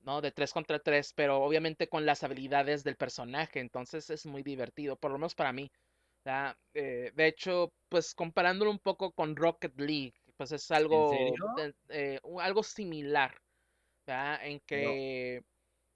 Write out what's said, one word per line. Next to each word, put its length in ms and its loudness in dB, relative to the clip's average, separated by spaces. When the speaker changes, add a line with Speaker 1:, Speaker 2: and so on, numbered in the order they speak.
Speaker 1:
¿no? 200 -4
De 100 -2
tres 220 -2
contra 260 -2
tres, 340 2
pero 300 4
obviamente 460 0
con 160 0
las 180 2
habilidades 600 0
del 140 -2
personaje, 640 -6
entonces 500 -8
es 160 -8
muy 180 -10
divertido, 540 -6
por 140 -4
lo 60 -4
menos 180 -6
para 180 0
mí, 180 -8
¿verdad? 320 -2
Eh, 420 -4
de 120 6
hecho, 460 0
pues, 260 2
comparándolo 560 2
un 80 -4
poco 340 -2
con 220 -2
Rocket 440 0
League, 340 -2
pues, 160 -8
es 180 -6
Speaker 2:
¿En 160 8
Speaker 1:
algo 20 6
Speaker 2:
serio? 380 2
Speaker 1:
de, 200 -4
eh, 340 -4
u-, 180 -8
algo 220 2
similar, 760 0
¿verdad? 400 -4
En 220 -10
Speaker 2:
Pero 320 0
Speaker 1:
que 420 -6